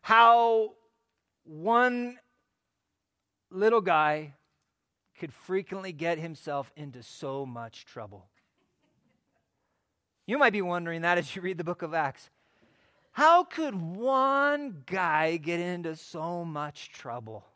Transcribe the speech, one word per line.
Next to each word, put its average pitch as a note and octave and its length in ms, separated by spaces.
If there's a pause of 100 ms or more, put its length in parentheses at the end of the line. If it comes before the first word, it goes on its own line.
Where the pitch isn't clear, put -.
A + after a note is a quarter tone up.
how A3+ 720 (680)
one A#3+ 720 (1300)
little G#3+ 320
guy D3+ 520 (840)
could D3+ 140
frequently F#3+ 580
get E3 260
himself D3 580
into C3+ 280
so C#3 420
much A#2 400
trouble. G2+ 440 (2000)
You A#3 120
might B3+ 160
be G#3 80
wondering E3+ 400
that F3 160
as D#3+ 180
you G3 60
read F3+ 160
the E3 60
book E3+ 180
of D#3+ 120
Acts. D3 360 (840)
How E4 320
could D#4 320
one C4 1120
guy E3 520
get E3+ 220
into F3 360
so E3+ 500
much D3 460
trouble? A2+ 540 (100)